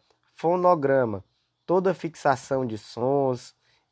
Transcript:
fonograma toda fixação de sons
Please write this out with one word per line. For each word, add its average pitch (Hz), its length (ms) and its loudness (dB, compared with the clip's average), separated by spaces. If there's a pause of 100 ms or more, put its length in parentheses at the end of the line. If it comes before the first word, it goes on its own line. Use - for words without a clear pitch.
(340)
fonograma 139 920 2 (440)
toda 180 260 2
fixação 135 720 -2
de 107 140 -6
sons 131 760 -2 (360)